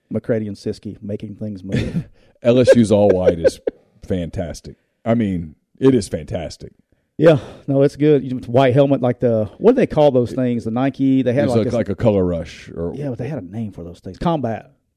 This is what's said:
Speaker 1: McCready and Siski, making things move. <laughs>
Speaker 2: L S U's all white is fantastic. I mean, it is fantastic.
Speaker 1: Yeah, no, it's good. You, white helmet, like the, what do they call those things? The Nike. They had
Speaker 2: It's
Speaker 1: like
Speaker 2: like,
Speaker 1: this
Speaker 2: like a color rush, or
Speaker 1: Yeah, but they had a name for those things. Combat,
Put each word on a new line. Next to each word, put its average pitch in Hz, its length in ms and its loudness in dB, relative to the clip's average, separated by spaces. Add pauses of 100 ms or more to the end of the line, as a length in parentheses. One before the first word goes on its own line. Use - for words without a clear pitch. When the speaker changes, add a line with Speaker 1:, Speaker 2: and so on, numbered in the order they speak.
Speaker 1:
McCready 110 380 -4
and 101 100 -10
Siski, - 440 -10
making 104 360 -10
things 104 260 -10
move. 110 440 -6 (180)
<laughs> - 180 -20
Speaker 2:
L 123 160 4
S 127 160 6
U's 110 160 4
all 101 180 6
white 90 300 2
is - 200 0 (440)
fantastic. 85 720 -8 (300)
I 113 100 0
mean, 90 400 -4 (240)
it 135 160 4
is 107 140 -2
fantastic. 82 640 -10 (440)
Speaker 1:
Yeah, 151 220 4 (280)
no, 139 140 2
it's 139 140 2
good. 143 280 2
You, 127 160 -8
white 127 340 2
helmet, 139 280 4
like 123 200 0
the, 113 240 2 (120)
what 208 140 4
do 254 60 4
they 208 100 2
call 147 240 4
those 123 220 0
things? 120 320 -4
The 113 60 -6
Nike. 135 520 0
They 117 100 0
had 143 120 2
Speaker 2:
It's 131 60 0
Speaker 1:
like 117 80 2
Speaker 2:
like, 104 60 0
Speaker 1:
this - 80 -4
Speaker 2:
like 113 160 -2
a 95 60 -4
color 101 300 2
rush, 85 440 -6
or 85 260 -8
Speaker 1:
Yeah, 139 140 -8
but 120 100 -10
they 120 80 -8
had 147 140 -8
a 87 40 -14
name 104 260 -10
for 92 120 -16
those 87 180 -18
things. 92 180 -16
Combat, 127 520 -4 (260)